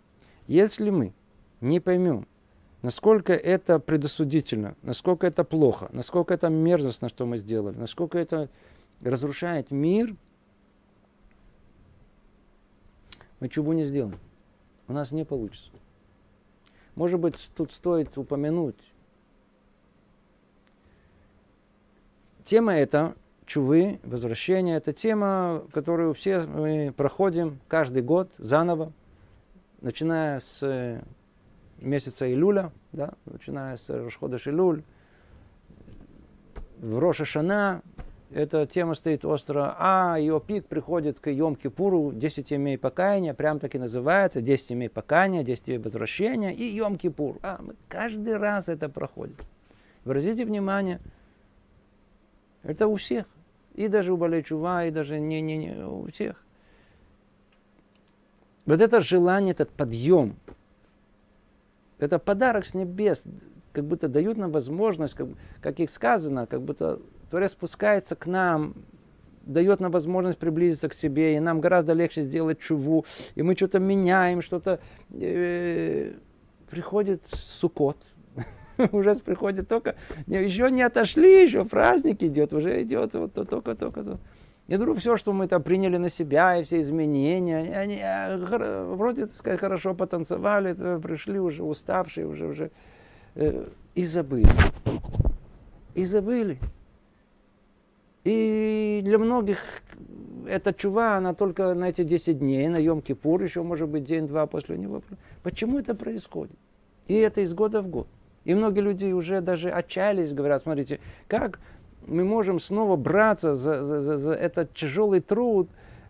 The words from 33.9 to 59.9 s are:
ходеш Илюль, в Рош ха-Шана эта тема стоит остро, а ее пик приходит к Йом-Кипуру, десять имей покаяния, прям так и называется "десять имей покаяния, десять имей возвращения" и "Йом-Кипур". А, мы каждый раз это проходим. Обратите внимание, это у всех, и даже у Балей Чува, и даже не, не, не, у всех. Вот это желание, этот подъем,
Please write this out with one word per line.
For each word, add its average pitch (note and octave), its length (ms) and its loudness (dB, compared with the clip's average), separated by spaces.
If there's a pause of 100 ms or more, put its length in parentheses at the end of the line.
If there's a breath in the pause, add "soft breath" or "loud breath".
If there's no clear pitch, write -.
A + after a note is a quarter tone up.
ходеш B2+ 300 -8
Илюль, D#3+ 360 2 (2000 soft breath)
в A2+ 200 -4
Рош E3+ 180 2
ха-Шана F#3 640 -2 (520)
эта D3+ 320 0
тема E3 300 -2
стоит - 300 -2
остро, C#3+ 520 -2
а F3+ 400 2
ее D#3 220 0
пик G3+ 260 -6
приходит D#3 540 -4
к - 100 -6
Йом-Кипуру, D3+ 840 0
десять D3 400 -6
имей C#3 240 0
покаяния, F3+ 560 0
прям D3+ 260 -2
так C#3+ 160 -6
и C3+ 40 -6
называется B2+ 640 0
"десять B2+ 300 0
имей A#2+ 180 -4
покаяния, E3+ 540 0
десять A#2+ 260 -6
имей B2+ 100 -4
возвращения" F3 720 -4
и A3+ 240 -8
"Йом-Кипур". F3+ 640 -4
А, F#3 200 -10
мы - 140 -16 (140)
каждый G#3+ 480 -6
раз G3+ 320 -2
это D#3 180 -6
проходим. - 480 -12 (720 soft breath)
Обратите F3 400 -2
внимание, G3 560 -2 (1600 soft breath)
это D#3 240 0
у G#3+ 80 0
всех, - 300 -4 (500)
и G#3+ 140 -2
даже F#3+ 240 2
у F3+ 40 2
Балей E3 260 0
Чува, E3+ 420 -2
и E3 60 -2
даже D3+ 280 -4
не, D#3 220 -4
не, D#3 160 -4
не, - 280 -8
у - 240 -10
всех. - 320 -8 (2250 soft breath)
Вот D#3 140 4
это A3+ 220 6
желание, F#3 500 4
этот D3+ 200 -2
подъем, B2+ 640 2 (1600)